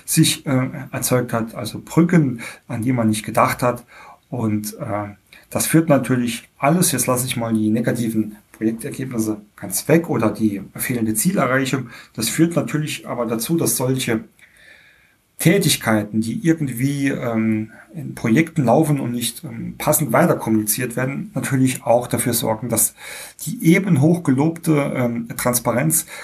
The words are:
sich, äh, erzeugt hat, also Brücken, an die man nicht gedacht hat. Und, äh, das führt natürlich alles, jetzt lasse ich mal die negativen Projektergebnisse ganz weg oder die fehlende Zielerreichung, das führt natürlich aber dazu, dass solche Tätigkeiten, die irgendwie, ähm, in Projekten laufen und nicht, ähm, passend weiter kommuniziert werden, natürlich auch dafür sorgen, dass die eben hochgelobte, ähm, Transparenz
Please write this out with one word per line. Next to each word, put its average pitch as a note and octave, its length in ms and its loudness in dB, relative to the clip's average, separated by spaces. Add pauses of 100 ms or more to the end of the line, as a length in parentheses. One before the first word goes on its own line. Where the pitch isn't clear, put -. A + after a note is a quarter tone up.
sich, - 420 2
äh, C3 220 0 (220)
erzeugt B2+ 420 0
hat, A2+ 200 -4
also - 300 -8
Brücken, D#3+ 580 4 (260)
an A#2+ 140 -6
die B2+ 120 0
man A2+ 160 2
nicht G#2+ 140 0
gedacht A#2 380 0
hat. B2 240 0 (440)
Und, G#2+ 500 -2
äh, G#2 300 -6 (420)
das A2 160 -2
führt E3 220 4
natürlich B2 680 0
alles, E3 340 2
jetzt B2 140 -2
lasse B2+ 220 0
ich - 100 -6
mal A2+ 160 -2
die G#2+ 160 2
negativen A2+ 680 0 (160)
Projektergebnisse A2 880 -4 (140)
ganz - 320 -6
weg E3 220 4
oder A2 220 0
die G#2 320 -2 (120)
fehlende A2+ 380 -2
Zielerreichung, C3+ 760 0 (260)
das A2+ 140 -4
führt E3 260 2
natürlich D3 520 -2
aber A#2+ 200 -2
dazu, A#2 280 -2
dass D3 220 0
solche B2+ 460 0 (1160)
Tätigkeiten, A#2 800 2
die A2+ 280 -2
irgendwie, C#3 640 0
ähm, A2+ 600 -2 (220)
in C3+ 220 -10
Projekten D3+ 500 2
laufen C#3+ 340 4
und B2+ 120 -4
nicht, A#2+ 320 -6
ähm, A#2 340 -10
passend D3 340 0
weiter D3 240 4
kommuniziert A2 600 -2
werden, C3 400 -4
natürlich C3 480 0
auch A#2+ 240 2
dafür A#2+ 260 0
sorgen, A2+ 360 -4
dass - 260 0 (500)
die - 180 -6
eben E3+ 380 6
hochgelobte, D3+ 960 2
ähm, A#2+ 320 -2 (100)
Transparenz B2 720 0 (160)